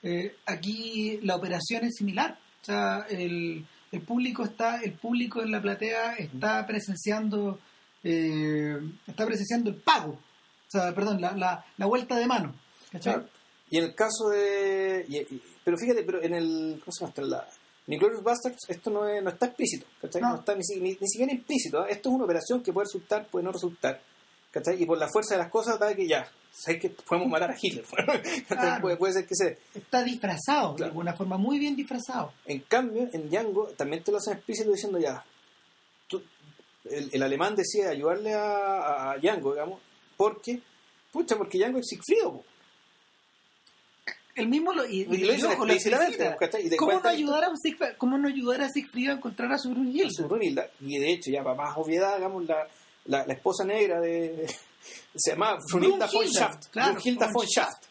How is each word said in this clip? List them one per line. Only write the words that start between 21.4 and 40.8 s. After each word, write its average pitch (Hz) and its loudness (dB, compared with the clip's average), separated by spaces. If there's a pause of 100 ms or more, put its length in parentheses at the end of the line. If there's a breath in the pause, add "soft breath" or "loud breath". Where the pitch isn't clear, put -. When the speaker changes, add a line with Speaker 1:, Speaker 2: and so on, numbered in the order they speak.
Speaker 2:
¿eh? 202 -4
Esto 208 -2
es 254 2
una 254 0
operación 175 0
que 190 -2
puede 196 0
resultar, 208 -4
puede 180 -2
no 190 -4
resultar. 170 -4 (640)
¿Cachai? 175 0
Y 170 4
por 165 2
la 156 0
fuerza 214 2
de 180 2
las 170 -4
cosas, 226 0
da 208 2
que 190 0
ya, 143 2 (240)
¿sabes 165 -4
que 180 0
podemos 175 0
matar 165 2
a - -6
Hitler? 117 -2
<laughs> - -8
¿Cachai? 311 0
Speaker 1:
Claro. 247 0
Speaker 2:
Puede, 175 0
puede 185 2
ser 185 0
que 190 -2
sea. 175 2 (200)
Speaker 1:
Está 247 0
disfrazado, 233 0
de 143 -8
Speaker 2:
Claro. 165 -4
Speaker 1:
alguna 170 -4
forma, 185 -4
muy 262 2
bien 294 0
disfrazado. 247 -6 (120)
Speaker 2:
En 139 -6
cambio, 240 2
en 156 -6
Django 208 0 (100)
también 156 -2
te 202 0
lo 208 2
hacen 202 -2
explícito 214 -2
diciendo 190 0
ya, 135 0 (840)
tú, 180 -6 (640)
el, 143 -6
el 135 2
alemán 156 0
decide 196 2
ayudarle 175 0
a, 208 0
a, 180 0
a 139 -4
Django, 151 0
digamos, 156 -6 (360)
porque, 214 0 (520)